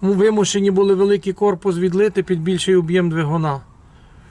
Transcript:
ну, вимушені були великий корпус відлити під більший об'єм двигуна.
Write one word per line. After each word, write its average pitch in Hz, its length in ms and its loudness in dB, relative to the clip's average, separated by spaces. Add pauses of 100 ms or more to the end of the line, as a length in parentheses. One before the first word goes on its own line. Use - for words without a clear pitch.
ну, 190 120 2
вимушені 202 580 2
були 196 240 2
великий 190 380 0
корпус 190 440 -2
відлити 185 460 0
під 170 180 -4
більший 185 340 0
об'єм 175 340 0
двигуна. 160 520 -2 (680)